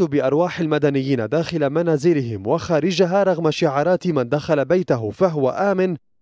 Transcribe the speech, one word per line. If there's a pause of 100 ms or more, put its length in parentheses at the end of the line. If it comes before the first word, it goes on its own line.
بأرواح
المدنيين
داخل
منازلهم
وخارجها
رغم
شعارات
"من
دخل
بيته
فهو
آمن" (260)